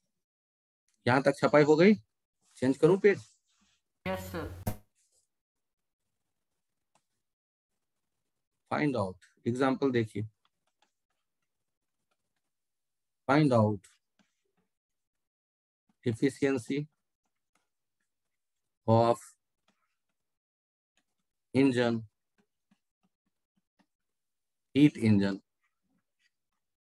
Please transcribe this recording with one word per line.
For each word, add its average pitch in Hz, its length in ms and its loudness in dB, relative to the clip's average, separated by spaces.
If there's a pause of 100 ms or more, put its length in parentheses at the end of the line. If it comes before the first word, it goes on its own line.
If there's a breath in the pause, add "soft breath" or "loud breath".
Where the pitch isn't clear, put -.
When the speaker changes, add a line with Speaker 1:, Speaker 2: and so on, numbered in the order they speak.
(1040)
Speaker 1:
यहाँ 127 160 2
तक 135 160 0
छपाई 147 260 2
हो 151 120 4
गई? 190 200 6 (640)
चेंज 127 200 -2
करूँ 180 220 2
पेज? 196 200 0 (880)
Speaker 2:
यस, 190 260 -10
सर। - 480 -10 (4000)
Speaker 1:
Find 143 240 -4
out, 95 300 -8 (220)
एग्जांपल 131 440 -2
देखिए, 110 360 -6 (3000)
find 143 260 2
out 107 340 0 (2250)
efficiency 135 720 -4 (2000)
of 117 320 2 (2250)
engine, 123 460 0 (2750)
heat 147 220 4 (120)
engine 98 300 0 (1400)